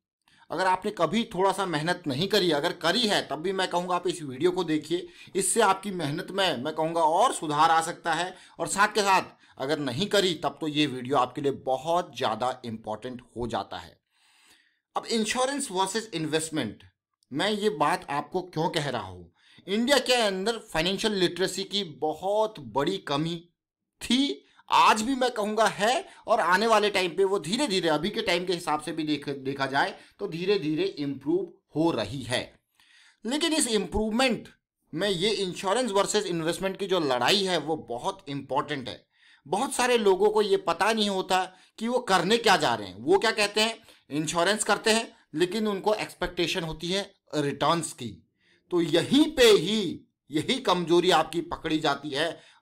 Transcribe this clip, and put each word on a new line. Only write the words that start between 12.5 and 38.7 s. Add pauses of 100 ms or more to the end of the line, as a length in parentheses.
इंपॉर्टेंट (160)
हो
जाता
है। (1000)
अब
इंश्योरेंस
वर्सेस
इन्वेस्टमेंट, (500)
मैं
ये
बात
आपको
क्यों
कह
रहा
हूँ? (340)
इंडिया
के
अंदर
फाइनेंशियल
लिटरेसी
की
बहुत
बड़ी
कमी (520)
थी, (260)
आज
भी
मैं
कहूँगा
है, (200)
और
आने
वाले
टाइम
पे
वो
धीरे
धीरे,
अभी
के
टाइम
के
हिसाब
से
भी
देख,
देखा
जाए (220)
तो
धीरे
धीरे
इम्प्रूव (220)
हो
रही
है। (640)
लेकिन
इस
इम्प्रूवमेंट (440)
में
ये
इंश्योरेंस
वर्सेस
इन्वेस्टमेंट
की
जो
लड़ाई
है,
वो
बहुत
इंपॉर्टेंट